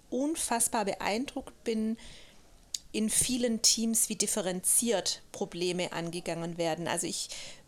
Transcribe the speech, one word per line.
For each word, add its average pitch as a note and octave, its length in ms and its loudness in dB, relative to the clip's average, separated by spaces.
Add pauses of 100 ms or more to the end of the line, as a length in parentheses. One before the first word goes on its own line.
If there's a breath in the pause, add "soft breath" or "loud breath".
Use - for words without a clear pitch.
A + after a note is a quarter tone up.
(100)
unfassbar B3 760 0
beeindruckt - 800 -2
bin A3 340 0 (960 loud breath)
in A3 160 2
vielen A#3 540 2
Teams, A3+ 460 4
wie G#3+ 80 -4
differenziert F#3+ 1120 2
Probleme F3+ 600 -2
angegangen E3+ 680 -4
werden. E3 300 0
Also E3+ 180 0
ich - 220 -4 (400 loud breath)